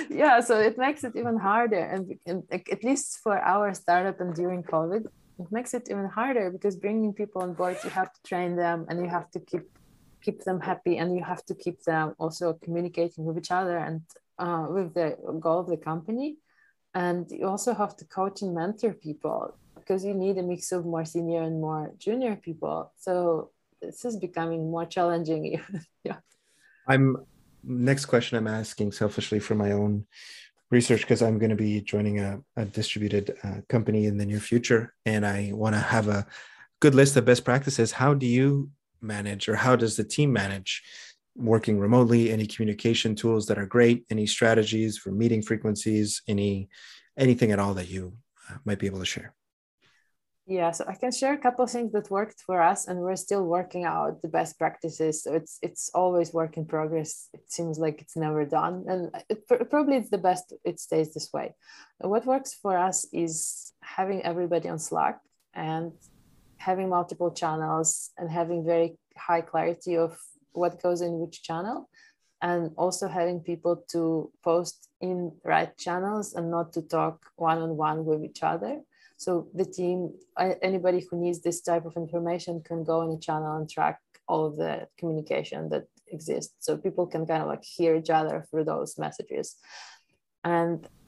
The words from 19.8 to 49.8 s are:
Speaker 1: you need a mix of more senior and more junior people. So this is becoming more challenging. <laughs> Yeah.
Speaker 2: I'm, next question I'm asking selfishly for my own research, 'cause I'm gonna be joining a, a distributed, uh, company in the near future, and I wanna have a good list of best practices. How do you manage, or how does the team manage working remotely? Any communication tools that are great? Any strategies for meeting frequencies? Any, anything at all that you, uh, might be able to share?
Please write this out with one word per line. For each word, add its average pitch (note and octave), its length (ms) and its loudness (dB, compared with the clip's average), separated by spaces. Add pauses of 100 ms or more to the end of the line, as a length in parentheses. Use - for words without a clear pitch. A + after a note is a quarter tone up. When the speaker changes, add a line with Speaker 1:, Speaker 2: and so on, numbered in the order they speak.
Speaker 1:
you G3+ 120 -2
need F#3+ 240 0
a F3+ 40 -2
mix F3+ 280 -6
of F3+ 160 -2
more E3 180 -2
senior E3 380 -2
and D#3+ 180 -2
more D#3 380 -4
junior A#3 360 -2
people. D#3+ 600 -6
So F3 540 0 (280)
this E3 260 -10
is A#3+ 120 -4
becoming E3 540 -4
more E3 160 -4
challenging. E3 760 0 (220)
<laughs> - 200 -20
Yeah. - 140 -6 (680)
Speaker 2:
I'm, C3+ 300 6 (440)
next B2+ 440 2
question A#2+ 320 2
I'm A2 100 0
asking G#2+ 460 -2
selfishly G#2+ 460 0
for G#2 140 -2
my G#2 200 2
own G#2 320 0 (680)
research, A#2+ 340 6
'cause A2+ 160 4
I'm A2 160 4
gonna A2 200 2
be G#2 240 0
joining G#2 400 0
a, G2 200 -4 (140)
a A#2 80 -2
distributed, G#2 800 -2
uh, G2 240 -6
company A2 380 2
in G2+ 120 0
the G2+ 80 -2
near G#2 140 -2
future, A#2 540 2 (120)
and G#2+ 200 2
I G2+ 280 -2
wanna G#2+ 260 2 (160)
have A2 120 4
a G#2 180 0 (540)
good D3 160 8
list C#3 220 8
of A#2+ 80 6
best B2 180 6
practices. B2+ 480 2
How C#3 220 4
do C3+ 120 2
you C#3 440 4 (320)
manage, G#2 480 -4
or G#2+ 60 2
how B2+ 200 6
does A2+ 220 4
the G#2+ 80 0
team C#3+ 260 2
manage G2 500 -2 (540)
working A2 440 4
remotely? A#2 520 6
Any A2 160 0
communication A2 640 0
tools A2 340 2
that G#2 100 2
are G2+ 80 -2
great? A#2+ 440 6
Any G#2+ 160 0
strategies A2 720 4
for - 140 -8
meeting A2 300 2
frequencies? G#2+ 880 0
Any, G2+ 400 0 (480)
anything B2 340 6
at G2+ 80 4
all G2 140 2
that F#2 160 -6
you, F#2 240 -8 (360)
uh, - 140 -16
might G#2 160 -2
be G2+ 80 0
able F#2+ 120 -6
to F#2 60 -4
share? - 280 -8 (1200)